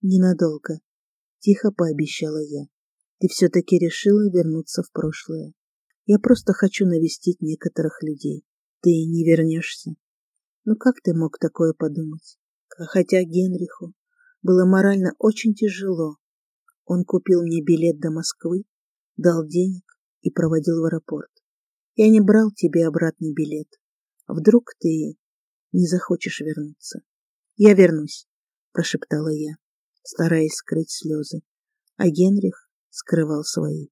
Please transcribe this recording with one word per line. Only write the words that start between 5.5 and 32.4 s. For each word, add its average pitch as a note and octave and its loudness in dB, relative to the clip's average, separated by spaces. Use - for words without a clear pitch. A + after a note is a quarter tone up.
"Я G#3 4
просто A#3 2
хочу G3 0
навестить E3+ -2
некоторых D#3 -6
людей". D3 -8
"Ты F3+ 4
не E3 0
вернёшься?" D#3+ 0
Ну G#3+ 0
как B3+ 0
ты F3 0
мог D#3+ -2
такое D#3+ -2
подумать? D#3 -8
Хотя F3+ 0
Генриху F3 -4
было F#3 4
морально F#3+ 2
очень A3 0
тяжело. F#3 -4
Он F3+ -2
купил F3+ 0
мне E3 -2
билет D#3+ 2
до D#3 -4
Москвы, E3+ -6
дал E3 2
денег F3+ -2
и - -2
проводил E3 0
в D#3+ -2
аэропорт. D#3+ -6
Я A3 6
не A3 8
брал G#3 4
тебе E3 0
обратный D#3+ -4
билет. D3+ -6
Вдруг G#3+ 2
ты D#3 -4
не F3+ 0
захочешь F3 -4
вернуться? D3+ -10
"Я G#3 10
вернусь", E3 2
прошептала D#3 -6
я, D3+ -6
стараясь D#3+ -2
скрыть - -6
слёзы, D#3 -8
а F3+ 0
Генрих F#3 0